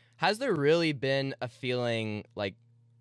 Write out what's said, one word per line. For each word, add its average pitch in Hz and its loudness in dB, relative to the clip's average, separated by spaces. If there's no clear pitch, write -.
has 196 0
there 262 0
really 156 4
been 135 0
a 123 -6
feeling 117 -2
like, 101 -4